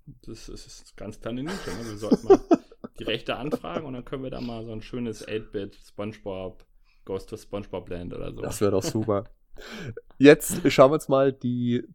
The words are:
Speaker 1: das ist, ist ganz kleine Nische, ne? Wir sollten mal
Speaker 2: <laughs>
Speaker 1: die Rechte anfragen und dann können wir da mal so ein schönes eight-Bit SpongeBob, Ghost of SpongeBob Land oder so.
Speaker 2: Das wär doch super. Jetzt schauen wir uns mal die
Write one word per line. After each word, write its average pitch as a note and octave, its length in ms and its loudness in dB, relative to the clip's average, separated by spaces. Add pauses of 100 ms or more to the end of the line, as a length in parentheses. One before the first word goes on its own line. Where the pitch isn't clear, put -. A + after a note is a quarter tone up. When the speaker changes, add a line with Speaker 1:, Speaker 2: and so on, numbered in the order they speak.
(260)
Speaker 1:
das A2+ 240 -16
ist, - 160 -16
ist - 300 -20
ganz G2+ 240 -12
kleine A#2+ 220 -8
Nische, F3+ 280 -8
ne? A2+ 180 -8
Wir G#2 80 -10
sollten G#2 320 0
mal G4 100 10
Speaker 2:
<laughs> - 640 -4
Speaker 1:
die A2+ 40 -12
Rechte A#2 320 -2
anfragen D#3+ 500 -6
und C3 80 -10
dann B2+ 100 -12
können C3+ 180 -10
wir C3 80 -10
da B2+ 120 -10
mal A#2 240 -8
so A#2 60 -10
ein A2 100 -10
schönes A#2+ 440 -8
eight-Bit G#2 500 -8
SpongeBob, F#2+ 880 -10 (420)
Ghost - 260 -6
of - 80 -10
SpongeBob G2+ 480 -10
Land F2+ 260 -8
oder - 200 -8
so. - 80 -12
Speaker 2:
Das - 180 -6
wär G2+ 100 4
doch G2 120 2
super. G#2+ 420 0 (960)
Jetzt - 420 8 (100)
schauen C3+ 220 10
wir - 20 2
uns D#3 140 -4
mal C3+ 240 4
die B2 500 -2 (120)